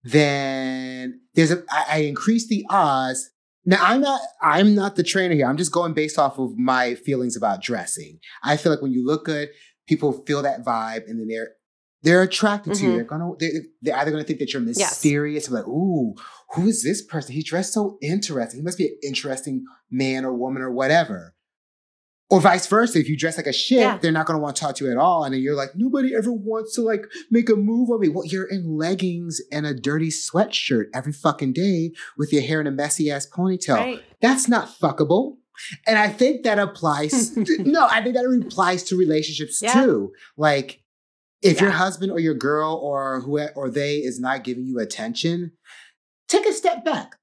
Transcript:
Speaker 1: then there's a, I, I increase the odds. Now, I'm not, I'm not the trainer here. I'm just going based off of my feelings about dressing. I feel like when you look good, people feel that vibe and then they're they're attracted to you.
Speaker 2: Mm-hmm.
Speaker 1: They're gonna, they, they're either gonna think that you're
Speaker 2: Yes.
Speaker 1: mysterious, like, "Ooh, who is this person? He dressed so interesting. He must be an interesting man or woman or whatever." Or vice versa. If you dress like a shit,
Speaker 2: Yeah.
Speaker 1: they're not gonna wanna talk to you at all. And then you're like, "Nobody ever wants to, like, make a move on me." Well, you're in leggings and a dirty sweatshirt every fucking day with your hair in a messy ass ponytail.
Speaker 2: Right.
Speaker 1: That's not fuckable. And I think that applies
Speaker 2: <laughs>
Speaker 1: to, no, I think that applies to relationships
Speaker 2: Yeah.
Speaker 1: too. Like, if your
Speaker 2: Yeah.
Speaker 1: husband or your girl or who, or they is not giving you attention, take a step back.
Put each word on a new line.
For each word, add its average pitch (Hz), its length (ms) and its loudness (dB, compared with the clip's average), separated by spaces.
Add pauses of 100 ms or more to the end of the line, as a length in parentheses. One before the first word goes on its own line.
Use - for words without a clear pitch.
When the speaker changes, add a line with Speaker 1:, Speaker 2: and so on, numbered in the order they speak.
Speaker 1:
then 131 1160 0 (140)
there's 160 160 6
a, 175 200 0
I, 151 200 0
I 156 120 2
increase 214 460 0
the 208 200 0
odds. 135 640 0 (340)
Now, 180 160 4
I'm 220 200 4
not, 277 200 0 (200)
I'm 180 340 6
not 196 220 0
the 175 60 2
trainer 180 320 0
here. 143 120 2
I'm 139 120 0
just 170 140 -2
going 170 200 0
based 151 260 -2
off 139 200 2
of 117 200 -4
my 127 360 2
feelings 123 420 -2
about 101 260 -2
dressing. 87 560 -8 (240)
I 147 140 2
feel 156 160 2
like 143 100 0
when 135 100 -2
you 123 140 0
look 156 200 -2
good, 147 240 -4 (360)
people 147 400 0
feel 143 160 -2
that 123 220 -4
vibe 113 440 -4
and 113 120 -8
then 110 80 -8
they're 113 220 -8 (520)
they're 175 200 6
attracted 202 520 0
to 196 80 0
you. 131 60 4
Speaker 2:
Mm-hmm. 117 80 2
Speaker 1:
They're 117 80 -2
gonna, 165 340 -6
they, 160 120 -2 (320)
they're 143 140 -2
either 151 140 0
gonna 151 140 -4
think 139 140 -6
that 135 140 -4
you're 131 100 -4
Speaker 2:
Yes. 117 160 -4
Speaker 1:
mysterious, 147 720 0
like, 107 180 -4
"Ooh, 147 460 0 (400)
who 175 120 2
is 220 160 2
this 208 220 -2
person? 139 300 -8
He 156 80 -4
dressed 180 320 -2
so 202 280 -2
interesting. 143 580 -4
He 156 40 -6
must 180 140 -6
be 175 80 2
an - 160 -4
interesting 135 600 -6 (260)
man 131 340 0
or 131 80 -2
woman 131 300 -4
or 131 80 -6
whatever." 131 640 0 (960)
Or 190 100 8
vice 180 280 6
versa. 220 320 4
If 127 80 0
you 151 100 -2
dress 156 180 -2
like 151 120 -4
a 135 40 -2
shit, 240 280 2
Speaker 2:
Yeah. 240 180 4
Speaker 1:
they're 165 140 2
not 156 120 0
gonna 160 140 0
wanna 147 160 -4
talk 143 220 -4
to 143 80 -6
you 127 80 0
at 120 40 0
all. 160 280 4
And 135 100 -4
then 131 80 -2
you're 143 140 0
like, 135 200 -4
"Nobody 254 380 0
ever 226 180 0
wants 220 440 -6
to, 247 40 -2
like, 220 240 0 (260)
make 233 200 4
a 214 60 6
move 226 340 2
on 226 100 2
me." 185 80 4
Well, 170 160 -2
you're 185 240 -6
in 165 300 -4
leggings 175 640 -4 (120)
and 151 140 -4
a 143 80 -4
dirty 151 360 -2
sweatshirt - 760 0 (100)
every 135 180 -6
fucking 147 420 0
day 170 380 0 (240)
with 147 160 -2
your 143 100 4
hair 156 180 0
in 147 80 -2
a - 20 -2
messy 147 400 -2
ass 139 160 -6
ponytail. 180 480 0
Speaker 2:
Right. 240 280 -2 (200)
Speaker 1:
That's 262 260 4
not 233 200 2
fuckable. 165 720 0 (480)
And 220 120 4
I 208 100 4
think 247 360 0
that 214 160 2
applies 165 720 0
Speaker 2:
<laughs> - 40 -16
Speaker 1:
to, 233 300 0
no, 302 260 4
I 220 100 2
think 233 140 -4
that 247 100 0 (220)
applies 180 380 0
to 185 120 -2
relationships 156 640 0
Speaker 2:
Yeah. 214 120 0 (120)
Speaker 1:
too. 107 280 0 (260)
Like, 143 420 0 (600)
if 180 180 6
your 196 100 4
Speaker 2:
Yeah. 160 80 0
Speaker 1:
husband 185 340 -2
or 165 80 -2
your 160 140 2
girl 151 420 0
or 135 460 -4
who, 147 180 -2 (160)
or 135 140 -4
they 143 260 -2
is 127 240 -6
not 123 240 -2
giving 127 220 -6
you 127 120 -6
attention, 135 760 -4 (760)
take 403 180 2
a 392 60 4
step 339 320 -2
back. 277 380 -4